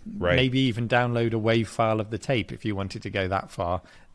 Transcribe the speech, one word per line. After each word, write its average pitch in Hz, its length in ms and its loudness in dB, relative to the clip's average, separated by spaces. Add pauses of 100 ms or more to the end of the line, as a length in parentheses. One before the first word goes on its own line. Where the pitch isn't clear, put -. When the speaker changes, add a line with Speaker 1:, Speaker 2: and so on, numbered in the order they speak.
(180)
Speaker 1:
right. 87 160 4
Speaker 2:
Maybe 127 280 2
even 117 260 0
download 120 400 2
a 113 100 0
wav 113 300 2
file 110 320 2
of 107 100 -6
the 110 80 -4
tape 120 320 -2
if 117 140 -10
you 104 100 -2
wanted 98 280 -6
to 101 80 -8
go 95 180 0
that 95 240 -2
far. 90 300 -2 (320)